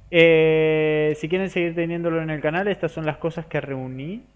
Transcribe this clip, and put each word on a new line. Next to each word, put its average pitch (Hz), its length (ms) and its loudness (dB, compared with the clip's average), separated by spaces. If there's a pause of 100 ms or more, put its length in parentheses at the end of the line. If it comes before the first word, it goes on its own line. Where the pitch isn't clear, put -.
eh, 156 1080 4
si 160 100 -8
quieren 185 220 -2
seguir 170 260 -2
teniéndolo 170 460 -2
en 160 80 -6
el 151 120 -6
canal, 175 260 -2
estas 180 260 -4
son 160 120 -8
las 151 120 -4
cosas 165 280 -6
que - 140 -6
reuní 139 640 -10 (120)